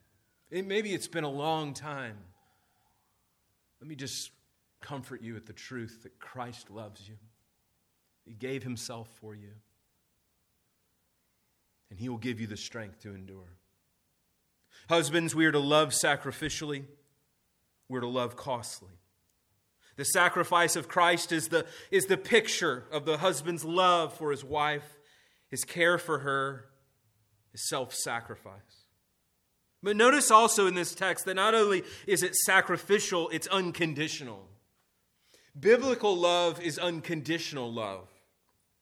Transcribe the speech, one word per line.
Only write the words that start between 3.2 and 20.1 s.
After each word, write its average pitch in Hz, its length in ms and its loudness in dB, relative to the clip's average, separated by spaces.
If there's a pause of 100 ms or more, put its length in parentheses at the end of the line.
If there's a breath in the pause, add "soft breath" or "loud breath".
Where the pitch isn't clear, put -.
Let 139 80 -20
me 156 80 -14
just - 340 -10 (500)
comfort 131 420 -12
you 113 120 -10
with 104 120 -14
the 110 60 -20
truth 117 500 -14
that - 180 -20
Christ 123 500 -14
loves 101 380 -16
you. 107 80 -20 (1080)
He 117 100 -20
gave 127 280 -8
himself 117 460 -10 (120)
for 107 140 -16
you. 104 160 -20 (2500)
And 95 80 -18
he 120 100 -8
will 120 100 -6
give 117 220 -6
you 113 60 -6
the 104 100 -8
strength 104 460 -12
to 101 120 -14
endure. 95 420 -18 (1300 soft breath)
Husbands, 165 460 2
we 160 120 4
are 156 60 4
to 147 60 4
love 147 320 4
sacrificially. 143 960 -2 (1040)
We're 127 120 -6
to 120 60 -4
love 120 300 -2
costly. 113 560 -10 (1040 soft breath)
The 139 80 -8
sacrifice 175 720 2